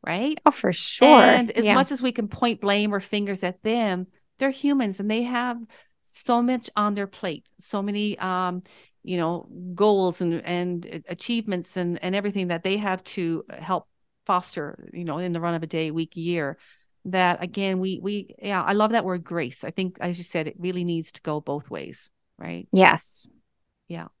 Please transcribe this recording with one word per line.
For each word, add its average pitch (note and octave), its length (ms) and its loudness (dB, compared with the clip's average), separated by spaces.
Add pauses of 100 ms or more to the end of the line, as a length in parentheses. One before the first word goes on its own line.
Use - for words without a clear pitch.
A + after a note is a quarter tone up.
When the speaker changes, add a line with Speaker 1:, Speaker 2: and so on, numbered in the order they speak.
Speaker 1:
right? A#3+ 400 -4
Speaker 2:
Oh, D4 60 10
for F#3+ 200 0
sure. C4+ 480 8
Speaker 1:
And B3 300 8
as A3+ 140 0
Speaker 2:
Yeah. G#3+ 100 6
Speaker 1:
much B3+ 160 4
as C4 100 -4
we B3+ 120 0
can A3 160 -4
point - 320 -2
blame G3+ 340 2
or G3 60 0
fingers G3+ 420 -4
at F#3 220 -4
them, G#3+ 420 -2 (320)
they're C4+ 120 0
humans, C4 500 0
and G#3 100 -2
they A#3 140 0
have A#3+ 340 -4 (440)
so - 380 -2
much A#3+ 360 -2
on G#3 180 0
their G3 140 -4
plate, - 400 -10 (100)
so - 240 -6
many, G#3 380 -2
um, F3+ 420 -4 (400)
you F3+ 140 -6
know, E3+ 320 -2 (260)
goals G3 460 2
and, E3+ 260 -2
and F3 640 -6
achievements G3+ 680 -6
and, F3 280 -2
and F#3 100 -2
everything G3 340 -2
that E3+ 140 -4
they F#3+ 140 0
have G3 260 -4
to E3 480 -6
help - 380 -6 (380)
foster, F3+ 680 -4
you F3 120 -10
know, D#3+ 140 -4
in F3+ 140 -4
the E3+ 80 -2
run E3+ 140 -2
of E3 100 -4
a - 20 -10
day, D#3+ 240 -4
week, E3 260 -6
year, E3 400 -4 (500)
that F3+ 360 2
again, F#3+ 380 -2
we, F#3 200 -4
we, G3+ 400 -6
yeah, G3 220 -4
I G3+ 120 0
love G#3+ 180 4
that A3+ 120 2
word F3+ 200 -4
grace. D#3+ 400 -6
I E3 80 -8
think, F#3 280 -4
as F3 180 -4
you F3 60 -12
said, D#3+ 220 -4
it - 100 -10
really F3+ 280 -4
needs E3+ 260 -4
to - 120 -20
go D3+ 180 -4
both C#3+ 280 -6
ways, - 420 -12 (280)
right? E3+ 320 -12
Speaker 2:
Yes. - 580 6 (600)
Speaker 1:
Yeah. E3+ 180 -12 (140)